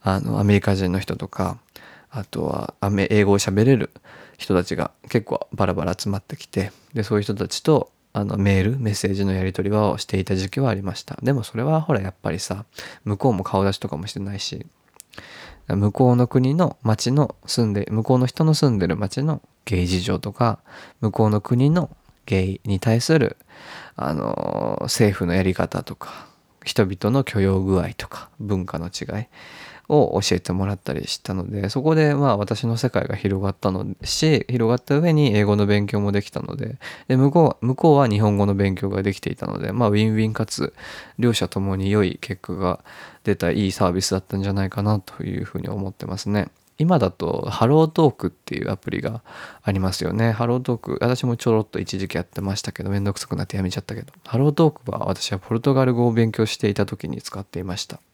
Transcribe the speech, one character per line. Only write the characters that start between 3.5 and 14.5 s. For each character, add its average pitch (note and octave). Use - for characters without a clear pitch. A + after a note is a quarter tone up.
れ C3
る -
人 -
た F2+
ち -
が -
結 A2
構 -
バ F#2+
ラ F#2
バ E2
ラ F#2
集 -
ま G2
っ -
て -
き -
て、 G2
で、 A2+
そ G#2
う G#2
い -
う -
人 G#2
た G2
ち -
と、 D3+
あ G#2
の、 G2+
メ G2
ー F#2
ル、 B2
メ A2
ッ -
セ -
ー G2
ジ G2
の G2
や F#2+
り F#2+
取 G2
り G#2
を G#2+
し -
て -
い F#2
た G2
時 F#2+
期 -
は C3+
あ G#2+
り G2
ま G2
し -
た。 -
で B2
も B2+
そ -
れ A#2
は D#3+
ほ D#3
ら、 G2+
や G2
っ -
ぱ G2
り F2+
さ、 G2+
向 G#2
こ C3
う A2+
も F#2+
顔 G2
出 G2
し -
と -
か -
も F2
し -
て G2+
な G2
い F#2+
し、 -